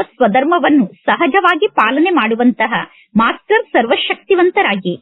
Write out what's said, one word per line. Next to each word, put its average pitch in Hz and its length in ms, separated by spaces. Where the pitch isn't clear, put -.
ಸ್ವಧರ್ಮವನ್ನು 262 760
ಸಹಜವಾಗಿ 349 720
ಪಾಲನೆ 269 400
ಮಾಡುವಂತಹ 226 600
ಮಾಸ್ಟರ್ 392 540
ಸರ್ವಶಕ್ತಿವಂತರಾಗಿ. 339 1300